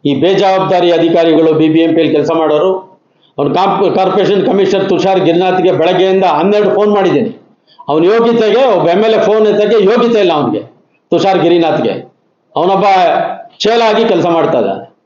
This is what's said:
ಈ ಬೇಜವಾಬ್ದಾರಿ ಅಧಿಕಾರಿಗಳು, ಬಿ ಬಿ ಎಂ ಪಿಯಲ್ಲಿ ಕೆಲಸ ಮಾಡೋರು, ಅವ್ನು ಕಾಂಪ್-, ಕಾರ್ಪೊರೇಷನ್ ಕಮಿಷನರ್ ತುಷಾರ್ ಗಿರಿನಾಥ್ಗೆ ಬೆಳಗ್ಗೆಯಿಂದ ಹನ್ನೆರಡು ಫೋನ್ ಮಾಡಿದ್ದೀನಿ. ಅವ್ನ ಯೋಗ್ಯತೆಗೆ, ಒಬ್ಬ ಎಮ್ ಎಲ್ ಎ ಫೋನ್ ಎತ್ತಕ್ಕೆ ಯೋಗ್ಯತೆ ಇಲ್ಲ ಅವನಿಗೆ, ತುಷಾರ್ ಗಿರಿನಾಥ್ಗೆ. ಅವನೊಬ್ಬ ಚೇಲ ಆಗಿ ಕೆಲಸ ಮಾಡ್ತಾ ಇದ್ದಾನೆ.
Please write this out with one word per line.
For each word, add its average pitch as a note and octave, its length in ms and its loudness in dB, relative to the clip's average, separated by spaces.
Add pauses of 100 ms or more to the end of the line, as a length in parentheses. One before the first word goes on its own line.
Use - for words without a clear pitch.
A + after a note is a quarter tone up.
ಈ C#3+ 100 0
ಬೇಜವಾಬ್ದಾರಿ F#3 760 0
ಅಧಿಕಾರಿಗಳು, E3 600 2
ಬಿ D#3 160 2
ಬಿ D#3+ 100 2
ಎಂ E3 140 2
ಪಿಯಲ್ಲಿ D#3 200 0
ಕೆಲಸ D3+ 180 -2
ಮಾಡೋರು, D#3+ 720 -2 (360)
ಅವ್ನು C#3+ 180 -2
ಕಾಂಪ್-, G3 400 0
ಕಾರ್ಪೊರೇಷನ್ F#3+ 500 0
ಕಮಿಷನರ್ F#3+ 440 0
ತುಷಾರ್ F#3+ 300 0
ಗಿರಿನಾಥ್ಗೆ F3+ 520 0
ಬೆಳಗ್ಗೆಯಿಂದ F3+ 520 0
ಹನ್ನೆರಡು F#3 520 0
ಫೋನ್ G#3 160 0
ಮಾಡಿದ್ದೀನಿ. - 540 -2 (420)
ಅವ್ನ D#3+ 180 0
ಯೋಗ್ಯತೆಗೆ, A3+ 720 2
ಒಬ್ಬ D#3+ 120 0
ಎಮ್ G3 140 0
ಎಲ್ A3 100 0
ಎ G#3 60 0
ಫೋನ್ G#3+ 280 0
ಎತ್ತಕ್ಕೆ G#3 380 0
ಯೋಗ್ಯತೆ A#3 340 0
ಇಲ್ಲ F3+ 140 2
ಅವನಿಗೆ, C#3+ 320 -4 (440)
ತುಷಾರ್ F#3 300 0
ಗಿರಿನಾಥ್ಗೆ. D#3 720 -2 (440)
ಅವನೊಬ್ಬ F#3 300 0 (760)
ಚೇಲ A#3 220 0
ಆಗಿ A3+ 240 0
ಕೆಲಸ F3+ 200 0
ಮಾಡ್ತಾ D#3+ 340 0
ಇದ್ದಾನೆ. F2+ 360 -6 (100)